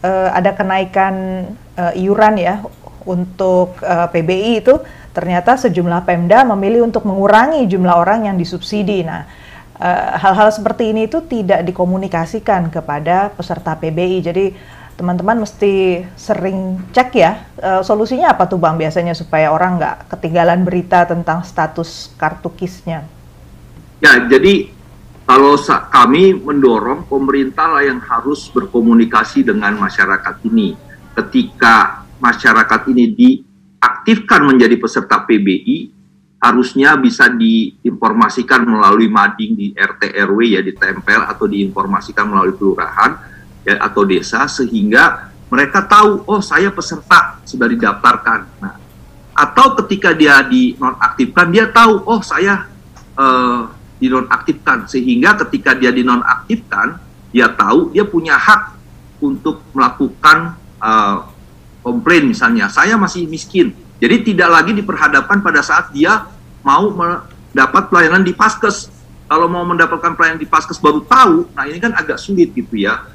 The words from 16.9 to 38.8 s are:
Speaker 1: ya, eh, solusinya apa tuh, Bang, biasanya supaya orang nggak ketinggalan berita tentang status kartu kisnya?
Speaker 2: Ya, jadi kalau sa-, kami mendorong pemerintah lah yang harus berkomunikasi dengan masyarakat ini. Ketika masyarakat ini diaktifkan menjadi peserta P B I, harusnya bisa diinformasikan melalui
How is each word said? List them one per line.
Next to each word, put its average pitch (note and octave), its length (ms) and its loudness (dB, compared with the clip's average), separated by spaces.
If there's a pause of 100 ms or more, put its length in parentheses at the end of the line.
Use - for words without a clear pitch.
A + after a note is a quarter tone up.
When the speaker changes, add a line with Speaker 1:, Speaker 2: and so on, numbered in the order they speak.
Speaker 1:
ya, G#3 320 2 (160)
eh, F#3+ 240 0
solusinya B3+ 480 0
apa F3+ 160 0
tuh, F#3+ 80 -2
Bang, E3 240 0
biasanya E3+ 320 -4
supaya D#3 400 -2
orang F3+ 240 0
nggak D3+ 200 -4 (200)
ketinggalan F3 480 0
berita F3+ 400 0
tentang E3+ 400 -4
status - 720 -8
kartu D#3+ 400 -6
kisnya? E3+ 480 -10 (960)
Speaker 2:
Ya, - 240 6
jadi F#3 480 4 (520)
kalau C#3 320 6
sa-, - 320 -2
kami D#3 440 6
mendorong C3+ 760 0
pemerintah C#3 560 -2 (120)
lah C#3+ 80 2
yang B2 160 -2
harus B2 520 -6
berkomunikasi A#2 880 2
dengan G#2 360 0
masyarakat F#2+ 680 -4
ini. G#2+ 320 0 (400)
Ketika - 880 0 (120)
masyarakat A2+ 720 0
ini B2 240 4
diaktifkan - 1400 0
menjadi A#2+ 320 4
peserta A2 400 -2
P A2+ 160 0
B G2 100 0 (140)
I, C3+ 160 -2 (640)
harusnya B2+ 560 2
bisa B2 320 2
diinformasikan A2+ 1400 0
melalui G#2+ 440 4